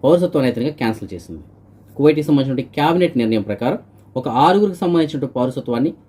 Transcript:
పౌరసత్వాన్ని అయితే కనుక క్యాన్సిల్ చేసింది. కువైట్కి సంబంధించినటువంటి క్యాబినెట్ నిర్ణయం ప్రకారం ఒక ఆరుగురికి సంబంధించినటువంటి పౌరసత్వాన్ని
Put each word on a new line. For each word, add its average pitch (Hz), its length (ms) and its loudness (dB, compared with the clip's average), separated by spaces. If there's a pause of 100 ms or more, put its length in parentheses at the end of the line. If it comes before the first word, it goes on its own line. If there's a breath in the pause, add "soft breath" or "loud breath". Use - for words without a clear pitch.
పౌరసత్వాన్ని 151 480 2
అయితే 113 100 -4
కనుక 151 120 -2
క్యాన్సిల్ 110 400 -4
చేసింది. 85 280 -14 (540)
కువైట్కి 147 280 2
సంబంధించినటువంటి 135 500 0
క్యాబినెట్ 165 440 0
నిర్ణయం 110 240 0
ప్రకారం 117 360 -4 (400)
ఒక 127 100 -6
ఆరుగురికి 180 500 2
సంబంధించినటువంటి 156 560 -2
పౌరసత్వాన్ని 127 600 -2 (160)